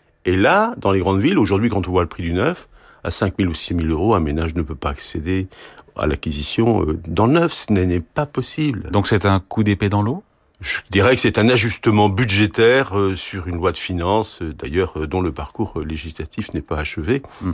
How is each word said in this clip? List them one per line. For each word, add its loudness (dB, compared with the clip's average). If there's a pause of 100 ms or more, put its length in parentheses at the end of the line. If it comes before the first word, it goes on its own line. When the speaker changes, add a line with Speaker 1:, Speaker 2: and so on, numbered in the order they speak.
(260)
Speaker 1:
Et 2
là, 4
dans 0
les 2
grandes 2
villes, 2
aujourd'hui, 2
quand -2
on -4
voit 2
le -2
prix -10
du -4
neuf, -2 (340)
à -4
cinq -2
mille 2
ou -2
six -4
mille 0
euros, 2
un 2
ménage -2
ne -2
peut -8
pas -6
accéder -4 (500)
à -2
l'acquisition, 0
euh, -2
dans 2
le 4
neuf. 2
Ce -4
n'est 2
pas -4
possible. -4
Speaker 2:
Donc 0
c'est 2
un 4
coup -2
d'épée 2
dans 2
l'eau ? -2 (360)
Speaker 1:
Je -6 (100)
dirais 4
que 2
c'est 2
un 6
ajustement 4
budgétaire, 2
euh, 2
sur -8
une -4
loi 0
de -6
finances, -2
euh, -6
d'ailleurs, -2
euh, -4
dont -2
le -2
parcours, -8
euh, -6
législatif -10
n'est -6
pas -6
achevé. -4 (220)
Speaker 2:
Hmm. -2